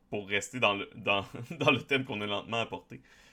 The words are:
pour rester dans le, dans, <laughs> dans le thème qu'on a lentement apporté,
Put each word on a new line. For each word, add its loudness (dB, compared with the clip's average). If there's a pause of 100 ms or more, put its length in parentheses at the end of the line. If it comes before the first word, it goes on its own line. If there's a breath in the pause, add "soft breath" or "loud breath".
(120)
pour -4
rester -2
dans 6
le, -6
dans, 2 (160)
<laughs> -10
dans 6
le 4
thème 0
qu'on -4
a -2
lentement -2
apporté, -8 (320 loud breath)